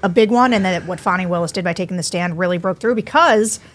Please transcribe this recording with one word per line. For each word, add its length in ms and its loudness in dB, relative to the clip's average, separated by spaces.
a 80 0
big 200 4
one, 220 4
and 140 2
that 180 -2
what 160 -8
Fani 240 -2
Willis 280 -2
did 120 -4
by 80 0
taking 240 -6
the 60 -4
stand 360 -4
really 200 0
broke 220 -4
through, 160 0
because 640 2